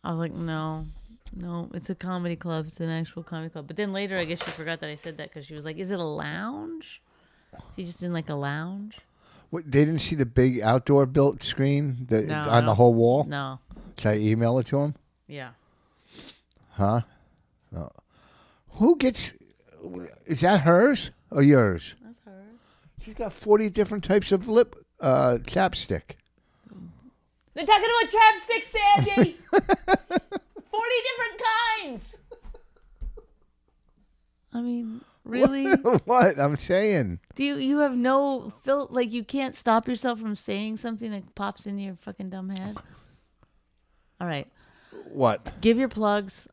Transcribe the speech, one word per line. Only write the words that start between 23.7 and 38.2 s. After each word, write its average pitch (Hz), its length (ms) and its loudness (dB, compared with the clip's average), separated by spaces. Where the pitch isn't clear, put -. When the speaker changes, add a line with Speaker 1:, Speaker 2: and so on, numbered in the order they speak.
Speaker 2:
different 202 340 -2
types 190 260 2
of 196 160 2
lip, 233 300 2
uh, 127 420 4
chapstick. - 720 -4
Speaker 1:
They're 320 120 -8
talking 415 220 4
about 440 120 -2
chapstick, 440 520 4
Sandy! 403 800 2
Speaker 2:
<laughs> - 60 -20
Speaker 1:
Forty 466 320 -2
different 480 400 -6
kinds! 254 340 -14
I 233 80 -6
mean, 240 400 -8
really? 269 420 2
Speaker 2:
What? 247 260 2
<laughs> - 40 -14
What? 202 340 4
I'm 143 180 0
saying. 175 640 0
Speaker 1:
Do 269 100 -4
you, 285 120 -2
you 277 220 0
have 277 180 2
no 262 560 0